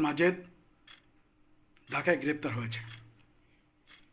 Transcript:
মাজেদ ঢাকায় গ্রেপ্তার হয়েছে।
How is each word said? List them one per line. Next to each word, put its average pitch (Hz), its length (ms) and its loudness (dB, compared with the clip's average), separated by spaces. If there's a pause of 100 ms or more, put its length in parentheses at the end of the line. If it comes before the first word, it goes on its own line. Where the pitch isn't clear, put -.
মাজেদ 165 300 4 (1500)
ঢাকায় 143 340 2
গ্রেপ্তার 147 340 -2
হয়েছে। 117 240 -6 (1300)